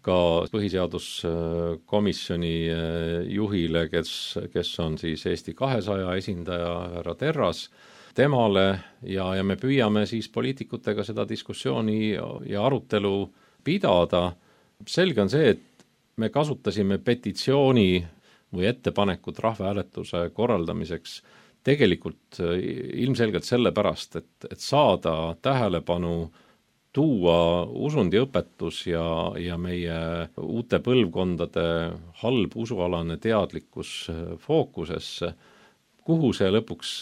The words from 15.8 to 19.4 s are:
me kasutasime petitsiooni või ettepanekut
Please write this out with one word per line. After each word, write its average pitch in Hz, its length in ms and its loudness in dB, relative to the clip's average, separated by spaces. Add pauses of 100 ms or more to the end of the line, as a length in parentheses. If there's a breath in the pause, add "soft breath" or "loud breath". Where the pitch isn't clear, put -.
me 110 120 0
kasutasime 107 720 0
petitsiooni 123 840 4 (680 soft breath)
või 92 160 2
ettepanekut 101 720 -2